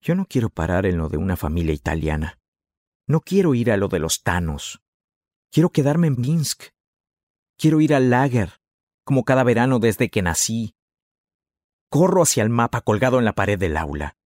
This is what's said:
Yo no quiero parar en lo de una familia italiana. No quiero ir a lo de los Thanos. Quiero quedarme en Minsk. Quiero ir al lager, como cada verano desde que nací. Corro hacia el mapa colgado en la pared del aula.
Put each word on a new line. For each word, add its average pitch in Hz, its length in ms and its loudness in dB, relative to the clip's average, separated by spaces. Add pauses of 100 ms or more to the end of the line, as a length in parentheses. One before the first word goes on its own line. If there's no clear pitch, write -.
Yo 170 140 0
no 190 100 -2
quiero 113 240 -2
parar 87 380 -2
en 90 100 0
lo 80 100 -2
de 78 100 -4
una 90 200 -2
familia 80 360 -2
italiana. 78 640 -4 (680)
No 151 140 0
quiero 180 320 0
ir 117 180 0
a 101 60 2
lo 98 100 0
de 92 120 -2
los 78 240 -4
Thanos. 87 580 -4 (720)
Quiero 170 180 2
quedarme 156 380 0
en 131 120 -2
Minsk. 147 540 -4 (840)
Quiero 156 220 2
ir 156 140 4
al 131 160 2
lager, 123 500 0 (460)
como 131 180 0
cada 131 200 2
verano 123 360 2
desde 110 300 0
que 104 120 -2
nací. 107 540 -4 (1120)
Corro 180 340 2
hacia 127 200 0
el 113 60 2
mapa 117 320 0
colgado 120 380 0
en 120 60 2
la 104 80 0
pared 101 240 0
del 85 200 -2
aula. 73 480 -8